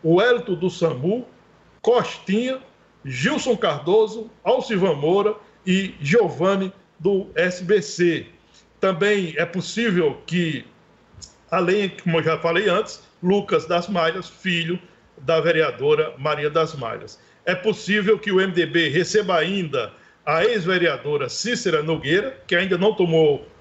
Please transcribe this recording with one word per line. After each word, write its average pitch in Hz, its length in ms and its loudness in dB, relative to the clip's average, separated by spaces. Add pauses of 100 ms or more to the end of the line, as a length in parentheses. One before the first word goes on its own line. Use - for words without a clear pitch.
o 170 180 6
Hélito 240 340 2
do 175 140 -2
Samu, 170 580 -2 (540)
Costinha, 247 760 0 (440)
Gilson 180 540 -2
Cardoso, 202 720 0 (140)
Alcivan 196 500 0
Moura 190 420 2 (300)
e 190 340 0
Giovanni 185 720 2 (260)
do 190 380 0
S 180 260 0
B 185 200 2
C. 170 460 0 (520)
Também 190 560 0
é 165 100 0
possível 175 800 -2
que, 160 380 -2 (880)
além, 185 380 2
como 165 300 -2
eu 156 40 -2
já 160 140 0
falei 170 320 0
antes, 202 360 -2 (160)
Lucas 190 440 0
das 175 220 -2
Malhas, 180 420 -2
filho 175 500 -4 (380)
da 160 240 2
vereadora 151 760 2
Maria 147 320 -2
das 160 240 0
Malhas. 113 440 -12 (240)
É 180 120 0
possível 208 640 0
que 208 120 -6
o 190 80 2
M 190 140 0
D 170 120 0
B 156 240 0
receba 180 480 0
ainda 156 540 -2 (320)
a 160 200 0
ex-vereadora 165 880 0
Cícera 185 520 -2
Nogueira, 160 640 -2
que 180 100 -2
ainda 180 220 0
não 208 160 2
tomou 160 540 2 (140)